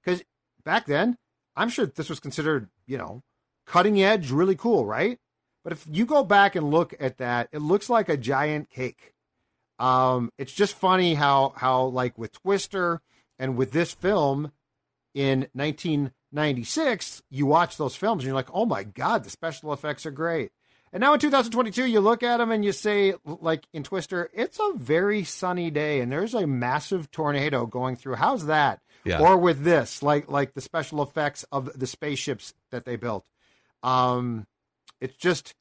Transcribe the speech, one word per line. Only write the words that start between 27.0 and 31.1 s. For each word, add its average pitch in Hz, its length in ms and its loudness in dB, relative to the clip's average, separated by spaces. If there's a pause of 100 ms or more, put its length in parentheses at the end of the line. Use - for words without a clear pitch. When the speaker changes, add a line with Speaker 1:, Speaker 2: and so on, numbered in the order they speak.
Speaker 1:
tornado 143 540 -2
going 123 320 -4
through. 131 180 -8
How's 175 300 0
that?" 147 340 2 (240)
Speaker 2:
Yeah. 90 160 -2
Speaker 1:
Or 180 160 8
with 170 280 2
this, 151 400 2
like, 143 260 2
like 143 240 -2
the 131 80 -8
special 151 400 -4
effects 147 500 -4